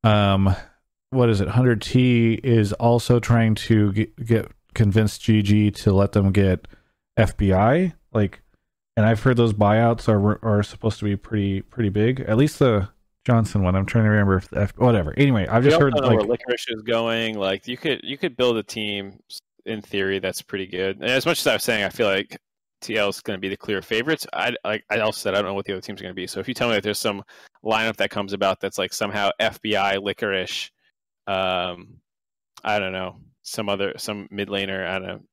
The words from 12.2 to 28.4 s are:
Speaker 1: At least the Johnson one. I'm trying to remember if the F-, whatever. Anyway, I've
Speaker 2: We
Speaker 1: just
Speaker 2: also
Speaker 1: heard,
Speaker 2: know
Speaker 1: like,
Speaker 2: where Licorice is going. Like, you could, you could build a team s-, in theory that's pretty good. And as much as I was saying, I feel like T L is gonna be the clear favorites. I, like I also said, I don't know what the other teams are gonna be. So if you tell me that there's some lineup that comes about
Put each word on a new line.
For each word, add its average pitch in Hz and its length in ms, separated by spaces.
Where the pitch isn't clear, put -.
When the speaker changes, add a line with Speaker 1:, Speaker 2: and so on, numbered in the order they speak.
Speaker 1:
At 110 160
least 147 220
the 107 300
Johnson 113 380
one. 90 120
I'm 95 120
trying 113 180
to 107 60
remember 101 260
if 90 120
the - 120
F-, - 160
whatever. 110 400
Anyway, 131 300
I've 117 160
Speaker 2:
We 143 80
Speaker 1:
just 165 100
Speaker 2:
also 147 40
Speaker 1:
heard, 131 100
Speaker 2:
know 135 120
Speaker 1:
like, 113 120
Speaker 2:
where 110 180
Licorice 123 320
is 110 140
going. 113 540
Like, 98 300
you 123 80
could, 135 280
you 135 140
could 139 200
build 123 200
a 104 60
team 101 560
s-, - 100
in 101 160
theory 98 380
that's 92 220
pretty 95 260
good. 95 300
And 92 120
as 131 160
much 160 140
as - 80
I 123 60
was 104 100
saying, 110 200
I 95 60
feel 110 180
like 98 300
T 110 160
L 101 120
is - 120
gonna 98 180
be 95 100
the 98 80
clear 98 240
favorites. 123 520
I, 120 200
like 107 280
I 107 80
also 107 200
said, 95 140
I 98 40
don't 101 100
know 98 80
what 98 100
the 101 80
other 92 80
teams 101 180
are - 40
gonna 92 100
be. 92 140
So - 120
if 95 80
you 127 60
tell 120 160
me 113 60
that 101 80
there's 104 160
some 101 240
lineup 110 320
that 101 140
comes 101 220
about 98 260